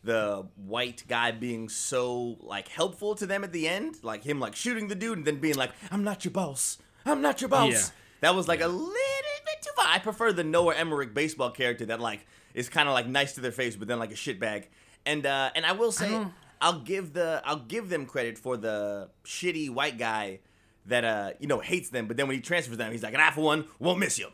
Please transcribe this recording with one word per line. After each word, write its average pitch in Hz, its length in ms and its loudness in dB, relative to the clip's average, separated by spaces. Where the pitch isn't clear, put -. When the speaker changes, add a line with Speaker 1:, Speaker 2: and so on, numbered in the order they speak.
Speaker 1:
the 104 420 0
white 120 420 -4
guy 120 240 2
being 117 360 -4
so, 123 720 -2
like, - 300 -8
helpful 196 480 -2
to 202 100 -4
them 196 160 -2
at 190 80 -8
the 165 160 -2
end, 214 380 -2
like, 107 180 -6
him, 143 160 -2
like, 113 160 -2
shooting 226 320 -2
the 202 80 -4
dude 214 240 -4
and 147 80 -2
then 147 140 0
being 147 160 2
like, 127 160 0
"I'm 202 140 0
not 202 200 -2
your 180 60 0
boss. 156 480 -2
I'm 285 160 2
not 285 200 2
your 254 80 -2
boss." 262 240 6
Speaker 2:
Yeah. 104 140 4
Speaker 1:
That 175 160 6
was, 175 100 2
like, 165 140 4
Speaker 2:
Yeah. 165 60 4
Speaker 1:
a - 20 4
little 180 240 0
bit 587 680 -2
too 587 120 -8
far. 453 140 4
I 175 100 6
prefer 214 340 0
the 170 120 0
Noah 165 320 4
Emmerich 147 360 -2
baseball 143 380 0
character 120 360 -2
that, 113 120 -2
like, 110 260 -4
is 120 140 -4
kinda, 147 240 2
like, 123 160 2
nice 139 260 0
to 135 60 -12
their 123 100 -2
face, 120 240 -2
but 101 140 -8
then, 120 100 0
like, 113 140 -6
a - 20 -12
shitbag. 104 520 -4
And, 147 220 0
uh, 135 300 2
and 160 100 0
I 175 60 4
will 220 180 2
say, 190 160 0
Speaker 2:
I 208 40 0
don't 214 220 -2
Speaker 1:
I'll 170 220 4
give 175 300 -4
the, 160 320 0
I'll 147 140 -2
give 180 300 -6
them 151 180 -2
credit 117 320 -2
for 127 180 -2
the 104 540 -2
shitty 160 460 -4
white 131 280 -2
guy 107 400 -2
that, 120 180 2
uh, 104 380 0
you - 80 -4
know, 131 100 4
hates 180 300 -2
them, 117 180 -2
but 113 100 -2
then 139 120 2
when 135 80 0
he 127 60 -6
transfers 139 340 -2
them, 113 160 -2
he's 113 100 -6
like, 110 120 -6
"An 139 60 4
eye 156 120 8
for 147 80 -2
one, 156 240 4
won't 175 180 2
miss 185 220 0
you." - 120 -8